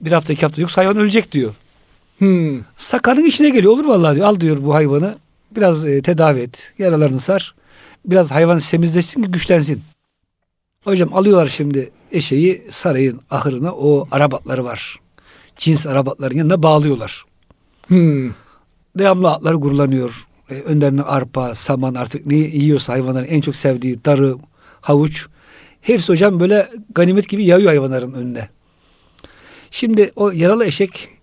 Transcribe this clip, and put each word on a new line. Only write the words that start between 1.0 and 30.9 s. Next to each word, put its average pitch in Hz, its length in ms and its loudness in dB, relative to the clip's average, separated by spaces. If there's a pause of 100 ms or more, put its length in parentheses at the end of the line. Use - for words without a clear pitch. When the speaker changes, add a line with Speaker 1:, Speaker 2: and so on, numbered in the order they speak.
Speaker 1:
diyor. 120 220 -4 (640)
Speaker 2:
Hmm. 170 420 2 (160)
Speaker 1:
Sakanın 247 480 0
işine 302 260 2
geliyor. 214 220 4
"Olur 285 120 2
vallahi," 170 320 2
diyor. 190 100 2
"Al," 208 140 2
diyor, 156 240 0
"bu 156 100 0
hayvanı. 156 440 0 (380)
Biraz, 170 300 0
e, 139 160 0
tedavi 156 380 2
et. - 380 -12
Yaralarını 151 420 0
sar. 185 340 -4 (500)
Biraz 180 260 2
hayvan 165 280 2
semizleşsin 170 640 -2
ki 196 80 -4
güçlensin." 156 520 0 (1000)
Hocam 175 300 0
alıyorlar 190 340 4
şimdi 139 420 -4 (220)
eşeği 165 580 0
sarayın 131 500 -2 (100)
ahırına. 135 420 -4
O 139 380 0
Arap 143 240 0
atları 131 300 -6
var. 117 320 -12 (600)
Cins 156 300 0
Arap 135 220 -2
atların 131 280 -6
yanına 165 260 0
bağlıyorlar. 147 600 0 (640)
Speaker 2:
Hmm. 151 440 2 (680)
Speaker 1:
Devamlı 185 320 2
atlar 160 240 -2
gurulanıyor. 139 720 -2 (240)
E, 135 40 -12
önlerine 143 480 0
arpa, 127 520 -4
saman, 131 400 -4
artık 123 320 -8
ne 143 80 0
yiyorsa 151 580 0
hayvanların 127 340 -4
en 151 140 0
çok 143 160 -6
sevdiği 127 480 -4
darı, 139 300 2 (460)
havuç. 151 460 -2 (540)
Hepsi 208 280 -2
hocam 185 320 2
böyle 196 280 2 (260)
ganimet 185 340 2
gibi 202 160 -4
yağıyor 185 240 4
hayvanların 131 440 0
önüne. 123 360 -10 (1200)
Şimdi 220 460 0
o 208 140 0
yaralı 185 340 2
eşek - 440 -4 (140)